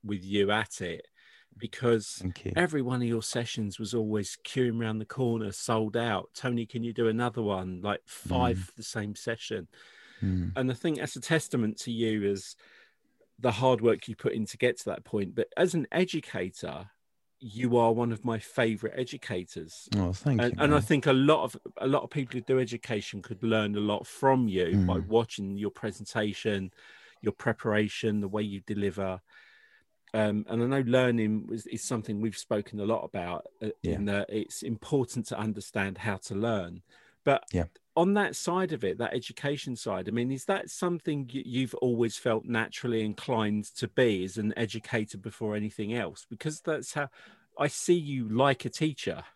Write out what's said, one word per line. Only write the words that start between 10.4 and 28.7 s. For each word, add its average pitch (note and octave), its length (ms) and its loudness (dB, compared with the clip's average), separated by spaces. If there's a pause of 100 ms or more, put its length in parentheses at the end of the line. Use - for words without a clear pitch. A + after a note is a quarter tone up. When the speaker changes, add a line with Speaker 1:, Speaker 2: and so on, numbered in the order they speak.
Speaker 1:
And C3 140 0
I B2 40 0
think D#3 240 -2
that's - 180 -6
a B2+ 40 -8
testament B2 580 0
to - 120 -8
you A2 400 0
as G2 260 -4 (840)
the B2 140 2
hard A#2+ 280 4
work A2+ 280 4
you A2 80 -8
put - 180 0
in A2 120 -2
to - 120 -12
get B2 200 2
to - 80 -12
that - 180 -4
point. G2+ 300 -4
But - 220 -2
as F3 180 2
an D#3 180 0
educator, G2+ 1000 -4 (480)
you A#2+ 380 0
are A#2 160 8
one A#2 200 2
of G#2+ 120 -6
my A2+ 140 0
favourite A2+ 600 0
educators. - 960 -8
Speaker 2:
Oh, F#2 200 2
thank B2+ 260 2
Speaker 1:
And, A#2+ 140 2
Speaker 2:
you, C#3 80 2
Speaker 1:
and D3 100 6
I D3+ 40 8
Speaker 2:
man. C#3 60 6
Speaker 1:
think C3+ 240 4
a C#3 60 6
lot C#3 320 6
of, - 120 -6 (200)
a G#2+ 100 -2
lot C#3 160 4
of - 80 -10
people B2+ 280 -4
who - 20 -4
do C3 180 2
education A2+ 640 -4
could G2 220 -10
learn A2 340 2
a G#2 40 0
lot G#2 260 0
from C3 420 4
you F#2 280 4 (100)
by F2+ 120 4
Speaker 2:
Mm. E2+ 80 -2
Speaker 1:
watching G#2 520 0
your G2+ 120 -2
presentation, G#2 1000 -4 (480)
your G#2 120 -2
preparation, G#2+ 880 0
the G2 80 -2
way G#2+ 140 -2
you G2+ 200 -6
deliver. G2 580 -2 (920)